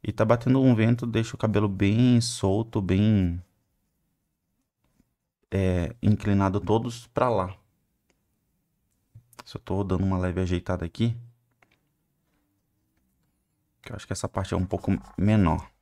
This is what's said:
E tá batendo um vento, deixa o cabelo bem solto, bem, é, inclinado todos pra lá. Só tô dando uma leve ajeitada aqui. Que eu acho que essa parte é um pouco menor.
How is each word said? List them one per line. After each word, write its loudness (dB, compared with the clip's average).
E -6
tá 0
batendo 2
um 6
vento, 2
deixa -4
o -20
cabelo 0
bem 2
solto, -2
bem, 2
é, -2
inclinado 0
todos -4
pra -2
lá. -4
Só -14
tô -4
dando -2
uma 0
leve -2
ajeitada -4
aqui. -4
Que -4
eu 2
acho -12
que -4
essa -6
parte -4
é 0
um 0
pouco -2
menor. 4